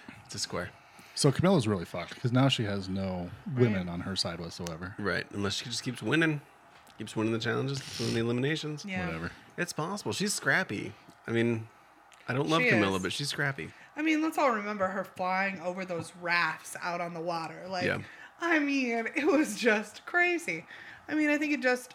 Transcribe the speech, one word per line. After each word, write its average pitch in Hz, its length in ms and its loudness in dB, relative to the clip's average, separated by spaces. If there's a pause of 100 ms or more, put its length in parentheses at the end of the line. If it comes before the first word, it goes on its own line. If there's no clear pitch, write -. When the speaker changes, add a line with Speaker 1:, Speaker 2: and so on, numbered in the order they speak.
(260)
Speaker 1:
It's - 80 -14
a 104 40 -8
square. 90 320 -4 (440)
Speaker 2:
So 147 160 6
Camilla's 151 380 4
really 95 160 0
fucked - 360 -8
'cause 120 120 0
now 127 160 6
she 123 160 2
has 101 240 -2
no 92 420 -2 (240)
women 107 320 4
Speaker 3:
Right. 87 60 -6
Speaker 2:
on 87 80 -6
her 92 160 -4
side 87 240 -4
whatsoever. 85 580 -8
Speaker 1:
Right. 92 340 -2
Unless 101 220 -2
she - 120 -6
just 117 180 -6
keeps 120 180 -6
winning. 151 380 2 (560)
Keeps 110 180 -10
winning 110 180 0
the 113 80 0
challenges, 123 420 -2 (160)
winning 117 160 0
the 117 60 2
eliminations. 147 640 -2
Speaker 3:
Yeah. 185 220 -4
Speaker 2:
Whatever. 165 240 -6 (280)
Speaker 1:
It's 175 140 -4
possible. 170 400 -4
She's 202 200 0
scrappy. 139 600 0 (320)
I 117 60 -2
mean, 113 360 2 (600)
I 120 60 -2
don't 139 140 0
love 240 140 4
Speaker 3:
She 247 80 6
Speaker 1:
Camilla, 98 260 4
Speaker 3:
is. 92 60 0
Speaker 1:
but 92 100 0
she's 143 160 -4
scrappy. 135 440 -4 (240)
Speaker 3:
I 302 60 -4
mean, 311 200 2
let's 320 160 0
all 294 140 6
remember 208 360 0
her 190 160 -4
flying 185 560 0
over 180 240 -4
those 165 280 -6 (100)
rafts 170 580 0
out 175 200 -2
on 175 120 -4
the 165 80 -8
water. 165 480 -4
Like, 185 160 -2
Speaker 1:
Yeah. 95 140 2 (420)
Speaker 3:
I 339 200 4
mean, 254 540 0
it 294 120 2
was 277 300 4
just 214 500 2
crazy. 349 580 2 (440)
I 294 60 -2
mean, 302 160 4
I 294 60 4
think 294 160 0
it 269 80 0
just 247 340 0